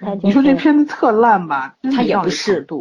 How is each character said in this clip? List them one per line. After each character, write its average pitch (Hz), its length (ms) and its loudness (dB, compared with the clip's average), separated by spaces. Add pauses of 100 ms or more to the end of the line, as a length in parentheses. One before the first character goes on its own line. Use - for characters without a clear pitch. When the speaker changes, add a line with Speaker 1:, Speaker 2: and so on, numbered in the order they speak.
Speaker 1:
他 202 160 -8
就 202 60 -10
是 190 40 -4
Speaker 2:
你 196 60 2
说 269 100 2
这 277 120 2
片 294 220 2
子 294 80 4
特 294 280 0
烂 214 340 2
吧， 139 360 -6
真 262 120 -4
没 247 160 0
到 196 120 0
那 - 0 -
程 - 0 -
度。 - 0 -
Speaker 3:
他 - 0 -
也 - 20 -6
不 180 60 -2
是， 190 320 -2 (180)